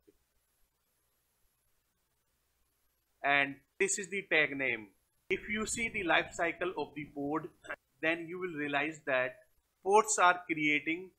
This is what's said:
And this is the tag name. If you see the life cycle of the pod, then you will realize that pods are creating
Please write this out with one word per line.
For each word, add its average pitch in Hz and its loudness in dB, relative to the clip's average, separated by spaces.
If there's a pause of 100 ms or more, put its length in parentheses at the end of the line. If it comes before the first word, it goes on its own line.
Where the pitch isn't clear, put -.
(3250)
And 139 4 (240)
this 196 0
is 180 -10
the 196 -6
tag 147 2
name. 117 -2 (420)
If 190 -2
you 214 -4
see 226 -4
the 208 -6
life 165 2
cycle 180 -4
of 147 -6
the 151 -8 (100)
pod, 143 -4 (520)
then 165 -2
you 180 -12
will 180 -8
realize 147 -2
that 131 0 (480)
pods 214 4
are 180 6
creating 156 0